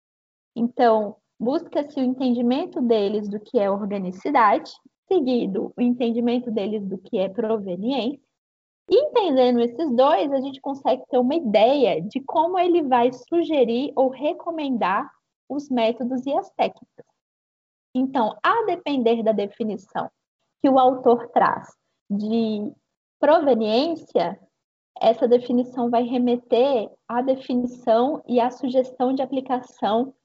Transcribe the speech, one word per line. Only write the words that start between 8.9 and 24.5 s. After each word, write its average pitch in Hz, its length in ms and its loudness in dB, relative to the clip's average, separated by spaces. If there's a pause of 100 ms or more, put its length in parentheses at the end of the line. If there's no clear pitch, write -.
E 370 40 4
entendendo 330 640 2
esses 240 340 -2
dois, 285 360 2
a 269 100 0
gente 269 180 -10
consegue 269 500 -4
ter - 80 0
uma 247 180 2
ideia 220 640 2
de 208 200 -8
como 339 380 0
ele 349 240 2
vai 247 300 2
sugerir 285 800 0
ou 262 140 2
recomendar 269 1000 -4 (380)
os 285 220 -8
métodos 247 560 -2
e 277 80 -4
as 370 180 -4
técnicas. - 540 -6 (880)
Então, 262 500 -2
a 427 220 2
depender 254 580 0
da 220 80 2
definição 202 800 -6 (520)
que 285 80 4
o 262 80 6
autor 254 520 4
traz - 380 0 (420)
de 214 640 -2 (480)
proveniência, 269 1200 0 (640)